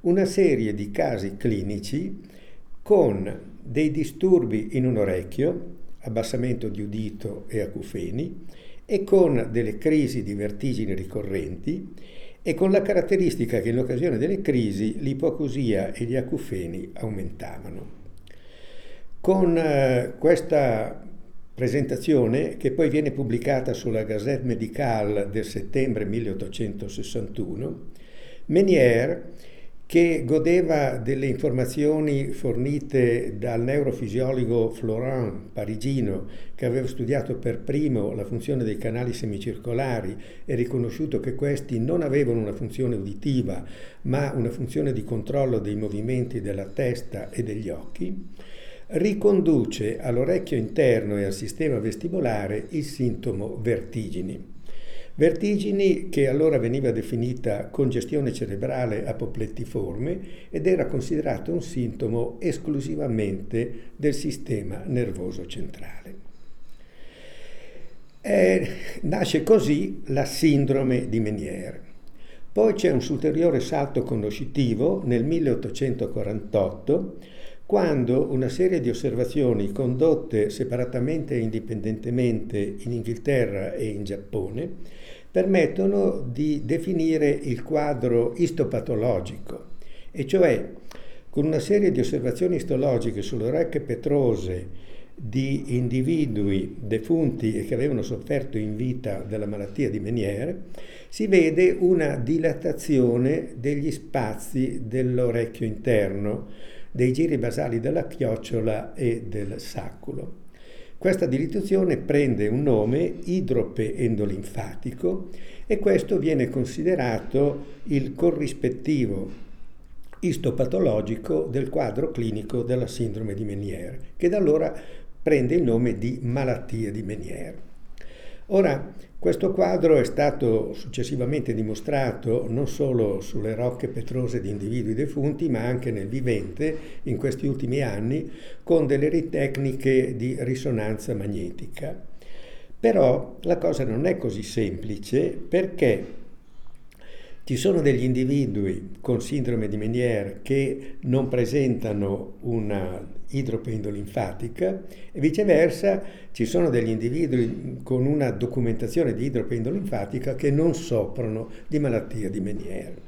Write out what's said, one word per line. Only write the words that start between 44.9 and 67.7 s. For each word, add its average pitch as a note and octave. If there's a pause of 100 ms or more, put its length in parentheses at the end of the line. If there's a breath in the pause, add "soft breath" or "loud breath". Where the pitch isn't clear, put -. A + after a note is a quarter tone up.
di G#2+
controllo B2
dei G2+
movimenti A2
della G2
testa A2
e A#2+
degli G#2+
occhi, F2+ (640 loud breath)
riconduce E3
all'orecchio C#3
interno A2
e G2+
al G2
sistema A#2
vestibolare A2
il D3+
sintomo A2+
vertigini. G#2+ (640 loud breath)
Vertigini G3
che C#3
allora C#3+
veniva A#2+
definita A2+
congestione B2
cerebrale A2+
apoplettiforme A2 (320 loud breath)
ed D#3+
era F3+
considerato B2+
un E3+
sintomo A#2
esclusivamente B2 (220 loud breath)
del D3
sistema G2+
nervoso F#2
centrale. - (2000 loud breath)